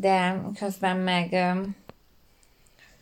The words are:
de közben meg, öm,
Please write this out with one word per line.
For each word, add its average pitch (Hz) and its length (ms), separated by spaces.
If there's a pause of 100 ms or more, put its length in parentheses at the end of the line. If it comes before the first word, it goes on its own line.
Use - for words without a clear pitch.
de 190 420 (180)
közben 190 380
meg, 180 360
öm, 185 420 (1300)